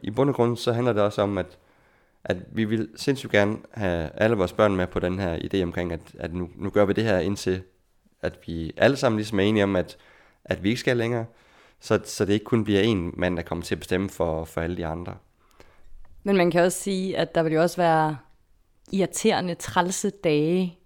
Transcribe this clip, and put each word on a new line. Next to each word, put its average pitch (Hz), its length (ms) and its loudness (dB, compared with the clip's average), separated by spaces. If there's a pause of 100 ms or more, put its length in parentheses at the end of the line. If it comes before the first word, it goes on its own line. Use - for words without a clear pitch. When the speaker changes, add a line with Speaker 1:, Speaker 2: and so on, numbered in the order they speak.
Speaker 1:
i - 80 -6
bund 127 200 2
og 131 60 -2
grund, 120 200 2
så 123 160 -2
handler 120 200 0
det 104 100 2
også 104 200 0
om, 101 160 0
at, 87 200 -8 (640)
at 95 120 -2 (160)
vi 110 120 0
vil 110 320 -2
sindssygt 131 360 -2
gerne 104 240 4 (160)
have 87 420 -2
alle 110 220 4
vores 90 160 0
børn 104 240 4
med 90 100 0
på 90 140 -4
den 92 180 -2
her 87 200 -2
idé - 240 -2
omkring, 87 300 -4
at, 82 80 -8 (180)
at 82 160 -8
nu, 90 220 -6
nu 95 140 -6
gør 101 140 4
vi 98 80 0
det 107 120 0
her, 104 140 2
indtil 92 440 -2 (600)
at - 240 -6
vi 82 300 -8
alle 131 200 4
sammen 131 200 2
ligesom 104 240 -2
er 98 40 4
enige 104 200 4
om, 98 120 2
at, 87 200 -2 (480)
at 90 180 -4
vi 95 60 0
ikke 127 120 0
skal 127 160 0
længere, 117 280 -2 (560)
så, 110 240 2
så - 200 -2
det 98 80 2
ikke 107 120 2
kun 113 200 0
bliver 98 180 4
én 98 380 0
mand, 90 160 0
der 85 60 -6
kommer 85 220 -6
til - 100 -4
at 82 40 -8
bestemme 92 320 -2
for, 82 340 -2
for - 160 -8
alle 85 160 -4
de 85 100 -6
andre. 87 280 -8 (1080)
Speaker 2:
Men 202 140 2
man 175 140 4
kan 170 120 4
også 180 180 2
sige, 190 380 -4
at 165 160 -2
der 165 80 2
vil 160 100 0
jo 160 100 4
også 175 140 0
være 160 400 2 (760)
irriterende, 180 640 0
trælse 180 560 -2
dage, 170 760 0